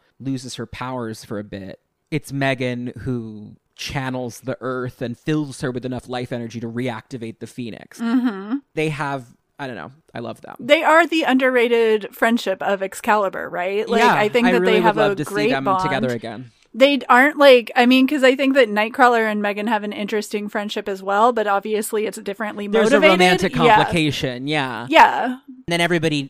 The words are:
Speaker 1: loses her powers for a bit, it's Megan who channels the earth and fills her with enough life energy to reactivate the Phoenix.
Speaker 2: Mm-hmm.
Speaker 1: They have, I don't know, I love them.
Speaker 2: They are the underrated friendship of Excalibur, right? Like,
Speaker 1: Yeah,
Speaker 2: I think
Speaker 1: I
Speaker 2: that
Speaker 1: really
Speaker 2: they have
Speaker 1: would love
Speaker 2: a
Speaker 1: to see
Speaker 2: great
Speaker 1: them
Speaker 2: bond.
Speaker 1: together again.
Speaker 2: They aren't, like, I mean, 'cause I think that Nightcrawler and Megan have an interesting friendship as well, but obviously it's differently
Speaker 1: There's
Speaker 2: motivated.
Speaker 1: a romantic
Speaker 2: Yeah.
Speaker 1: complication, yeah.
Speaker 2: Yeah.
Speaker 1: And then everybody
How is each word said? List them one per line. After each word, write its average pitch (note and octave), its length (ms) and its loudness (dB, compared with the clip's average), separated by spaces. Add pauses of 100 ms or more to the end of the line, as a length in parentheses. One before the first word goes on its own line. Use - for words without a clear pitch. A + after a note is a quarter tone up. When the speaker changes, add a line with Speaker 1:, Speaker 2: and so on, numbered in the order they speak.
(200)
Speaker 1:
loses C3 360 -8
her A#2 100 -8
powers B2 580 -8
for G#2+ 140 -8
a G#2 60 -8
bit, G2 360 -14 (300)
it's C#3+ 240 -6
Megan B2+ 580 -4 (100)
who A2 540 -8 (200)
channels B2+ 640 -8
the B2 180 -8
earth B2+ 420 -6
and A#2+ 160 -6
fills D3+ 440 -4
her C3+ 100 -4
with B2 140 -8
enough B2 240 -8
life B2 220 -6
energy A#2 280 -8
to A#2 80 -8
reactivate A#2 720 -8
the A2+ 80 -14
Phoenix. - 520 -14
Speaker 2:
Mm-hmm. A#3 580 -2 (160)
Speaker 1:
They D#3 160 -2
have, C#3 360 -6 (340)
I C#3 80 -8
don't B2 80 -10
know, D#2+ 160 -14 (240)
I A#2 40 -10
love A2+ 220 -12
them. - 180 -16
Speaker 2:
They D4 240 0
are D#4+ 220 4
the D#4+ 180 0
underrated A#3 920 2
friendship A3+ 480 -2
of F#3+ 180 -2
Excalibur, G3 680 -2
right? F#3 380 -4
Like, A3+ 140 0
Speaker 1:
Yeah, A#3+ 140 6
Speaker 2:
I G#3 140 0
think A#3+ 180 2
Speaker 1:
I - 60 4
Speaker 2:
that F3+ 80 2
Speaker 1:
really F#3 120 2
Speaker 2:
they - 80 4
have G#3 140 2
Speaker 1:
would G#3+ 60 0
love G#3 120 2
Speaker 2:
a - 20 -2
Speaker 1:
to D3+ 100 -4
see G3 80 -10
Speaker 2:
great G#3 180 0
Speaker 1:
them C3+ 140 -2
Speaker 2:
bond. F#3+ 180 0
Speaker 1:
together C3+ 260 0
again. A#2 420 -8 (220)
Speaker 2:
They C4+ 360 4
aren't, C#4+ 280 4
like, C4 380 8
I A#3+ 100 4
mean, C4 220 6
'cause C#4+ 160 0
I C4 100 6
think C4+ 200 0
that C4 160 4
Nightcrawler A3+ 600 2
and G#3 120 -4
Megan G#3 260 -4
have G#3+ 160 -2
an G#3 80 -6
interesting G#3 560 -6
friendship G#3 400 -6
as F#3+ 160 -8
well, G#3 300 4
but A3 120 0
obviously G#3 600 -2
it's G3 140 -8
differently G#3 500 -8
Speaker 1:
There's G#3+ 220 4
Speaker 2:
motivated. G3 180 6
Speaker 1:
a - 20 6
romantic F3+ 460 4
Speaker 2:
Yeah. E3 180 6
Speaker 1:
complication, C#3 720 0
yeah. C3 420 -4
Speaker 2:
Yeah. A#3+ 360 6 (220)
Speaker 1:
And - 200 -20
then E3+ 140 0
everybody D#3+ 480 0